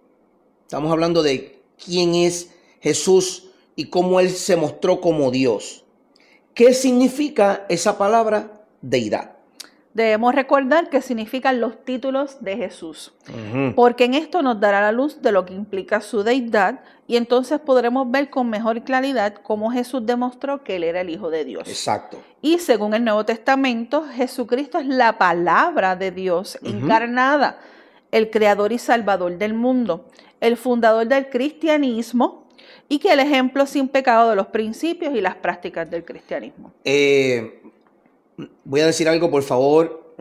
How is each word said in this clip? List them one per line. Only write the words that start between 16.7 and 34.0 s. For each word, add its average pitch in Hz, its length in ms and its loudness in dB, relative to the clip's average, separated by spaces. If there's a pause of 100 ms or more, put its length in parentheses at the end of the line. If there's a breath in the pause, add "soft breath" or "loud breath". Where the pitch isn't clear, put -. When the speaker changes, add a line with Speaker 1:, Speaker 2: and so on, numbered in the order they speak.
Speaker 2:
y 233 120 -2
entonces 254 420 0
podremos 247 500 0
ver 277 200 -2
con 247 180 -2
mejor 226 340 -4
claridad 262 600 -2
cómo 214 300 -4
Jesús 247 340 -4
demostró 254 580 -4
que 190 120 -6
él 170 80 -4
era 170 180 -2
el 185 80 -8
Hijo 165 180 -8
de 156 160 -4
Dios. 107 240 -12
Speaker 1:
Exacto. - 480 -6 (240 loud breath)
Speaker 2:
Y 339 200 0
según 214 340 0
el 240 100 0
Nuevo 214 220 0
Testamento, 262 840 -2
Jesucristo 254 680 -4
es 277 80 -4
la 240 320 2
palabra 185 760 2
de 185 160 -4
Dios 185 500 -4
Speaker 1:
Ujú. - 160 -8
Speaker 2:
encarnada, 240 840 0 (500 loud breath)
el 220 200 2
creador 208 420 2
y 240 60 -4
salvador 196 580 0
del 208 160 -4
mundo, 233 540 -2 (340 soft breath)
el 233 160 2
fundador 226 500 2
del 269 240 0
cristianismo, 262 1160 -2 (400 loud breath)
y 294 100 -2
que 381 140 2
el 285 80 6
ejemplo 262 440 2
sin 277 240 -2
pecado 240 420 4